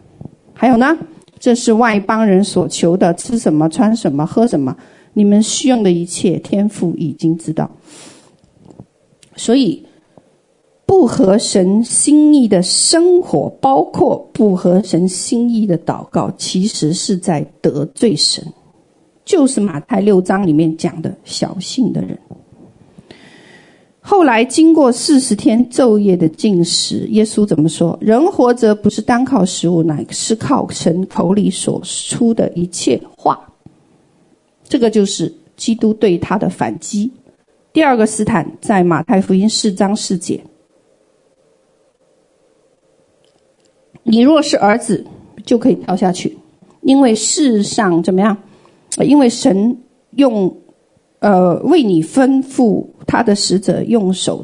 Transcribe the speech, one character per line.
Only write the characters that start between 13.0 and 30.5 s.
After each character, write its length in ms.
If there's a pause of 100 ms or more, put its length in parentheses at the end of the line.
活， 260 (120)
包 240
括 480
不 240
合 260
神 260
心 400
意 200
的 100
祷 280
告， 300
其 300
实 260
是 240
在 300 (140)
得 240 (100)
罪 220
神。 280 (800)
就 200
是 160
马 200
太 180
六 240
章 240
里 60
面 240
讲 260
的 100 (120)
小 340
信 340
的 100
人。 140 (1800)
后 240
来 220
经 280
过 200
四 260
十 160
天 340
昼 300
夜 180
的 120
禁 360
食， 440
耶 160
稣 200
怎 160
么 80
说 320
？“人 300
活 240
着 180
不 160
是 140
单 220
靠 200
食 240
物， 140
乃 280
是 260
靠 340